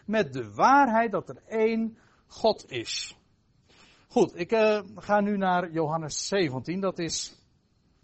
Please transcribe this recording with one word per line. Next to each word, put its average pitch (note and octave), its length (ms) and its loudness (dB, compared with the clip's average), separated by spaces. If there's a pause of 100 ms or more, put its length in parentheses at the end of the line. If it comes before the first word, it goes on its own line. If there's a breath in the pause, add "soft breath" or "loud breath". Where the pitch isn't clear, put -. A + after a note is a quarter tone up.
met G3+ 260 0
de A2+ 200 -6
waarheid A3+ 580 4
dat F3+ 180 -4
er - 180 -16
één A3+ 520 0 (280 soft breath)
God - 440 -2
is. - 460 -8 (920 soft breath)
Goed, F#3 300 0
ik, F3 140 -4
eh, G#3+ 280 2 (140)
ga G3+ 260 0
nu G3+ 160 0
naar F3+ 340 0
Johannes D#3 580 -4
zeventien, E3 520 -2
dat F#3 180 -4
is - 440 -8 (600)